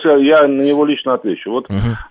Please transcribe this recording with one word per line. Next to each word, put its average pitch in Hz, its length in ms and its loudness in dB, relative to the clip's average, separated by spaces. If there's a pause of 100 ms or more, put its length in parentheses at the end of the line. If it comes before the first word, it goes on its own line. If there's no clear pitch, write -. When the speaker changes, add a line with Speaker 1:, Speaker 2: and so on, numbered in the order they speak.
Speaker 1:
я, 147 120 4
я 147 300 4
на 135 140 -2
него 143 240 0
лично 135 300 -2
отвечу. 98 340 -6
Вот, 127 180 -6
Speaker 2:
Мгм. 107 300 -4 (140)